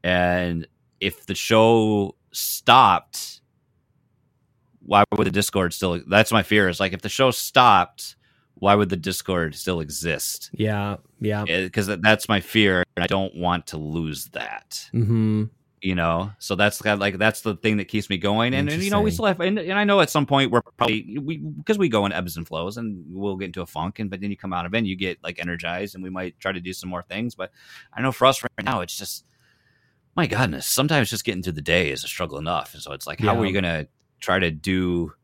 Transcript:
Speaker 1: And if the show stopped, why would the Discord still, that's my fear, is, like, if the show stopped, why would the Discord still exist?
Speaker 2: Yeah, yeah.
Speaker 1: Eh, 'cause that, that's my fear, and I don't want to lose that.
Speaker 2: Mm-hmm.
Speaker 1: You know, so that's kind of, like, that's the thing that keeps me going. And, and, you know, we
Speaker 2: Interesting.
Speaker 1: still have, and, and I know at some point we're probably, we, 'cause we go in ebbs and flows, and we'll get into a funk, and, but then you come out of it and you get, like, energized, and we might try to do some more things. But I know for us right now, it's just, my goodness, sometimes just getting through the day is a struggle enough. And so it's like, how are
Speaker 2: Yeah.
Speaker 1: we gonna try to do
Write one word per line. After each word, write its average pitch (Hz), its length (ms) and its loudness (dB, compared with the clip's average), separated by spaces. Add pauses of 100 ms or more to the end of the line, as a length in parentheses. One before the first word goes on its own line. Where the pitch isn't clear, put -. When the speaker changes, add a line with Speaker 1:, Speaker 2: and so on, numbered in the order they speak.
Speaker 1:
And 87 640 0 (340)
if - 260 -4
the 98 80 -6
show 110 800 4 (160)
stopped, - 1080 4 (1400)
why 101 240 6 (120)
would 104 100 2
the 95 40 0
Discord 98 420 0
still, 87 340 -2
that's 104 260 4
my 113 100 4
fear, 104 260 4
is, 85 120 -2
like, 95 120 0
if 92 100 -10
the 107 60 -6
show 131 220 2
stopped, - 840 4 (380)
why 101 200 4
would 101 160 4
the 95 60 -2
Discord 87 580 -4
still 87 260 -4
exist? 78 720 -6
Speaker 2:
Yeah, 104 440 -4 (240)
yeah. 104 280 -2
Speaker 1:
Eh, 92 200 -2
'cause 98 180 -2
that, 95 160 -4
that's 107 260 4
my 101 120 2
fear, 95 440 2 (120)
and 87 80 -2
I - 20 -2
don't 98 280 -2
want 87 340 -2
to 80 100 -10
lose 78 540 -6
that. - 600 -12
Speaker 2:
Mm-hmm. 110 520 2 (360)
Speaker 1:
You 95 140 0
know, 85 440 0
so - 160 -4
that's 104 260 2
kind 107 140 0
of, 98 60 -4
like, 98 180 -2
that's 110 240 0
the 104 140 -4
thing 110 220 0
that 95 100 -4
keeps 104 200 -4
me 98 80 -2
going. 110 380 0
And, 143 160 -2
and, 165 120 -4
you 196 80 -4
know, 208 100 2
we 214 100 2
Speaker 2:
Interesting. - 60 -4
Speaker 1:
still 220 100 0
have, 180 140 0
and, 190 180 0
and 190 200 -4
I 208 60 2
know 202 160 4
at 160 80 4
some 147 160 2
point 135 260 2
we're 117 120 4 (160)
probably, 110 400 -2
we, 147 240 -8 (240)
'cause 220 100 0
we 190 140 2
go 104 160 2
in 95 60 0
ebbs 85 260 -4
and 82 80 -8
flows, 87 320 -6
and 101 320 -10
we'll 98 260 -4
get 95 100 -8
into 90 160 -10
a 82 40 -8
funk, 82 320 -8
and, 107 120 -6
but 95 120 -10
then 101 80 -4
you 98 60 -6
come 98 180 -8
out 87 120 -4
of 92 80 -6
it 117 40 2
and 113 80 0
you 95 100 -4
get, 92 260 -4
like, 85 160 -10
energized, 87 560 -8
and 92 100 -14
we 92 60 -10
might 92 300 -10
try 95 120 -4
to 90 80 -6
do 90 120 -10
some 92 180 -12
more 87 120 -8
things. 110 320 -8
But 92 160 -10 (420)
I - 100 -10
know 131 100 0
for 127 140 2
us 135 160 4
right 113 220 -8
now, 107 160 -2
it's 87 160 -8
just, - 280 -10 (920)
my 165 100 0
goodness, 101 400 -2
sometimes 143 440 0
just 110 140 -8
getting 95 180 -4
through 92 120 -4
the 76 80 -8
day 80 280 2
is 65 140 -8
a - 40 -8
struggle 71 300 -6
enough. 78 360 -4
And 76 80 -18
so 71 100 -14
it's 69 140 -14
like, 73 140 -10
how 104 120 2
are - 20 2
Speaker 2:
Yeah. 117 60 0
Speaker 1:
we 98 120 0
gonna 85 340 -2 (340)
try - 180 2
to 87 120 2
do 87 640 -2 (120)